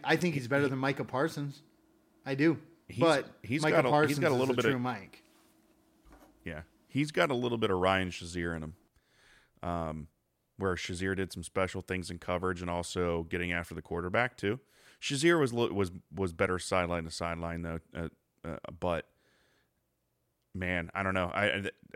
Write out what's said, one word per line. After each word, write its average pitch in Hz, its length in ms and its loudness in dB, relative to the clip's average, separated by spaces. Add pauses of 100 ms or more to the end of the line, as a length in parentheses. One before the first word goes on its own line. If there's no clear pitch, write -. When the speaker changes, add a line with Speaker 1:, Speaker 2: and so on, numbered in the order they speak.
Speaker 1:
I 151 140 4
think 165 180 0
he's 127 140 -2
better 139 200 4
than 131 100 -2
Micah 135 260 -2
Parsons. 143 580 -4 (600)
I 139 100 -4
do. 147 240 4 (300)
Speaker 2:
He's, 107 120 -8
Speaker 1:
But 156 260 6 (160)
Speaker 2:
he's 135 200 -2
Speaker 1:
Micah 156 140 4
Speaker 2:
got 147 100 6
a, 123 40 4
Speaker 1:
Parsons 147 260 6
Speaker 2:
he's - 20 -2
got 151 120 4
a 139 40 4
Speaker 1:
is 120 60 4
Speaker 2:
little 127 140 2
Speaker 1:
a - 20 4
Speaker 2:
bit 123 60 2
Speaker 1:
true 135 140 4
Speaker 2:
of, 123 40 -2
Speaker 1:
Mike. 117 420 -6 (1200)
Speaker 2:
yeah, 78 200 -10 (240)
he's 147 240 0
got 170 200 2
a 135 40 2
little 120 240 0
bit 110 120 2
of 95 80 2
Ryan 92 300 4
Shazier 85 480 -6
in 78 60 -6
him. 80 120 -10 (880)
Um, 80 460 -6 (480)
where 95 180 0
Shazier 92 400 -4
did 90 180 -4
some 87 120 -10
special 95 380 -2
things 92 280 -6
in 87 80 -10
coverage 90 420 -2
and 90 80 -4
also 87 640 -2
getting 87 220 -2
after 85 240 -4
the 80 60 -10
quarterback 95 540 -2
too. 101 220 -2 (420)
Shazier 165 380 4
was, 135 140 4
was, 101 400 2 (200)
was 90 200 -2
better 92 260 2
sideline 87 460 0
to 82 80 -10
sideline 85 500 -4
though, 82 160 -6 (160)
uh, 82 140 -4 (360)
uh, 80 120 -8 (240)
but 85 260 -2 (1500)
man, 90 400 -2
I 98 100 0
don't 95 100 0
know. 90 180 2
I, 98 380 0 (260)